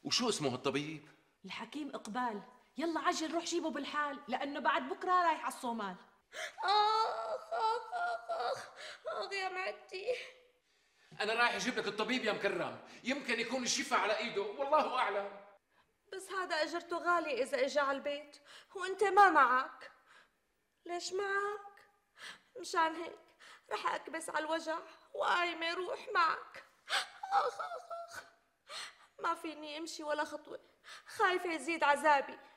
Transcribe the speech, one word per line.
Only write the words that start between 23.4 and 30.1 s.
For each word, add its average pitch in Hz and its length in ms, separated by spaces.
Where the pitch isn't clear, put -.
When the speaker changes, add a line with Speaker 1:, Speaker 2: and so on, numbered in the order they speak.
Speaker 3:
رح 214 220
أكبس 320 360
على 311 160
الوجع 320 340
وقايمة 339 600
روح 359 400
معك. - 500
آخ، 784 260
آخ، 698 220
آخ، - 140
ما 339 160
فيني 302 420
أمشي 320 260
ولا 294 200